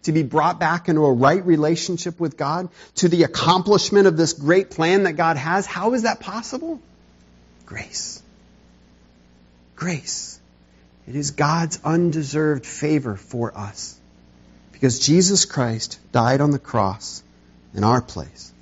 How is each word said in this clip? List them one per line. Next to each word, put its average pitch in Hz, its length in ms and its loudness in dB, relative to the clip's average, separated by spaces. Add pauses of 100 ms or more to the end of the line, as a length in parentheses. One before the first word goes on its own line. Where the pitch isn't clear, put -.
to 160 80 -2
be 160 100 2
brought 156 380 0
back 170 300 -2
into 156 160 4
a 135 80 4
right 143 320 4
relationship 170 760 0
with 160 160 -4
God, 160 320 -6 (280)
to 180 120 2
the 165 160 4
accomplishment 190 800 4
of 170 120 4
this 160 160 2
great 175 360 2
plan 180 340 2
that 175 100 0
God 165 240 0
has? 175 280 -2
How 208 280 -2
is 247 80 0
that 226 180 -2
possible? 254 640 -10 (840)
Grace. - 560 -12 (1600)
Grace. - 640 -8 (680)
It 123 80 -12
is 143 160 -4
God's 156 540 -2
undeserved 151 800 0
favor 143 500 -2
for 117 420 -6
us, - 400 -12 (760)
because 127 260 0
Jesus 180 460 4
Christ 113 540 -4 (120)
died 123 300 2
on 147 100 2
the 139 80 0
cross - 640 -4 (500)
in 104 120 0
our 120 160 4
place. - 500 -14 (100)